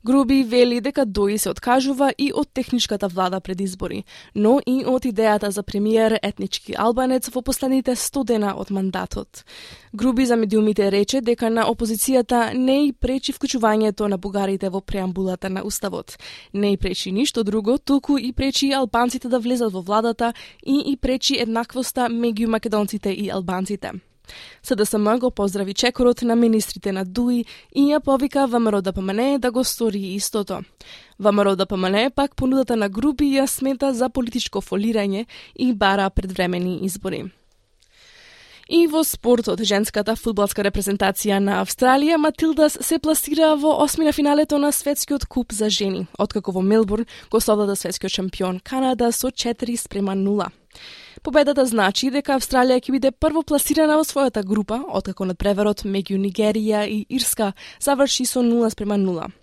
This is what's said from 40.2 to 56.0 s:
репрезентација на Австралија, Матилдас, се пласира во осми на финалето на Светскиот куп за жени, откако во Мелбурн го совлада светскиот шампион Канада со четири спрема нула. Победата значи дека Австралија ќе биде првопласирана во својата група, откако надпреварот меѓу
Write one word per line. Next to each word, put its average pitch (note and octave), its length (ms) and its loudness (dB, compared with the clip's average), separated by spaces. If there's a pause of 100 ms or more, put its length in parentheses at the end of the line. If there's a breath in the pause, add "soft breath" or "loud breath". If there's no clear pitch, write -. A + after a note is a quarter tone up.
репрезентација G3 760 0
на G3 220 2
Австралија, C4+ 560 4
Матилдас, D4+ 640 2
се D#4+ 180 0
пласира D#4 580 2
во D4 280 2
осми D#4 220 0
на D4 60 4
финалето D4 460 2
на C#4+ 140 2
Светскиот - 540 -2
куп - 260 -4
за G#3+ 160 -2
жени, F#3+ 380 -2 (120)
откако G3+ 340 -2
во F#3 100 0
Мелбурн G#3+ 420 2 (260 loud breath)
го A3 100 2
совлада G#3 360 2
светскиот - 360 -6
шампион F#3 520 -4
Канада B3+ 480 0
со B3+ 180 -2
четири A#3+ 460 -4
спрема G3 380 -4
нула. G3 340 0 (720 loud breath)
Победата C#4 440 4
значи A3 440 2
дека C#4 300 0
Австралија B3+ 400 2
ќе B3+ 120 -4
биде C4+ 180 2
првопласирана D4+ 840 2
во D#4 80 4
својата B3+ 400 0
група, G#3+ 440 -2
откако F#3+ 360 -4
надпреварот G3+ 600 0
меѓу G3 320 -2